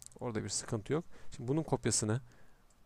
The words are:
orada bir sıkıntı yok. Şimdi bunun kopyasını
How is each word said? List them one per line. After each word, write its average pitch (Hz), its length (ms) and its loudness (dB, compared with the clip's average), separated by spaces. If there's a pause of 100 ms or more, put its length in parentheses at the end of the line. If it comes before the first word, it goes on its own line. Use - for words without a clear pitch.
(200)
orada 117 240 0
bir 104 60 -4
sıkıntı - 440 -2
yok. 165 120 2 (300)
Şimdi 123 120 -6
bunun 151 160 4
kopyasını 117 580 2 (640)